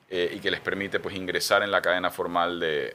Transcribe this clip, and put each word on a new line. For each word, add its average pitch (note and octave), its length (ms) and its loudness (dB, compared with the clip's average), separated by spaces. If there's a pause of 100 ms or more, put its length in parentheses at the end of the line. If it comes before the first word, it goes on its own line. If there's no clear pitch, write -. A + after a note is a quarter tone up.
(100)
eh, F2 260 0
y - 20 -10
que F#2+ 120 -2
les F2+ 100 0
permite, G2 400 -2
pues, - 160 -6
ingresar F#2 460 2
en G2+ 80 -2
la F#2 100 4
cadena F2+ 300 2
formal F2 500 0
de, D2+ 340 0